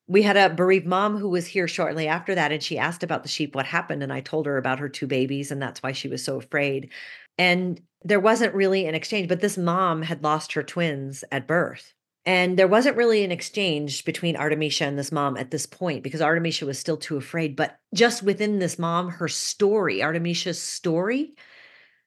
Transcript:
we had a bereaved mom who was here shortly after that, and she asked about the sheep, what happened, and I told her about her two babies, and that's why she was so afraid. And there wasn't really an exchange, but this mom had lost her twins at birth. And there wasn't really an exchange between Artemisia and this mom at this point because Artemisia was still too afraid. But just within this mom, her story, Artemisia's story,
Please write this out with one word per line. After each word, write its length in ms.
we 160
had 120
a 140
bereaved 380
mom 300
who 120
was 180
here 220
shortly 380
after 280
that, 160
and 100
she 160
asked 260
about 200
the 60
sheep, 260
what 100
happened, 380
and 80
I 80
told 260
her 120
about 220
her 100
two 180
babies, 440
and 100
that's 200
why 120
she 160
was 120
so 160
afraid. 520
And 440
there 160
wasn't 340
really 340
an 80
exchange, 340
but 100
this 180
mom 440
had 220
lost 300
her 100
twins 680
at 160
birth. 460
And 340
there 80
wasn't 300
really 260
an 80
exchange 720
between 320
Artemisia 500
and 140
this 140
mom 240
at 120
this 160
point 380
because 180
Artemisia 440
was 120
still 200
too 200
afraid. 380
But 220
just 260
within 380
this 180
mom, 320
her 180
story, 760
Artemisia's 580
story, 720